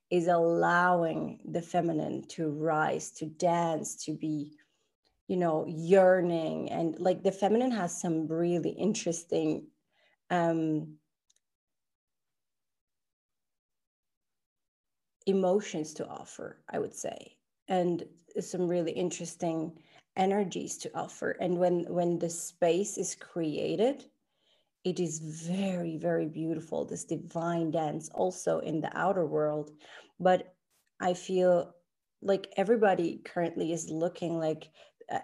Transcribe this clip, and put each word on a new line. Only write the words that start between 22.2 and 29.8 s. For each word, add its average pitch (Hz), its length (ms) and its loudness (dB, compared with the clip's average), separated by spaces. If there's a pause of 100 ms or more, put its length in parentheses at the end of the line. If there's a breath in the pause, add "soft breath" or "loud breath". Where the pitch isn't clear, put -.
space 175 680 0
is 190 180 -4
created, 165 880 -2 (800)
it 185 160 -2
is 156 200 -2
very, 170 800 -4
very 165 280 0
beautiful, 160 600 -4
this 170 200 -8
divine 165 640 -2
dance 156 420 -2
also 175 460 0
in 160 220 -4
the - 160 -4
outer 175 300 2
world. 151 440 -2 (480 loud breath)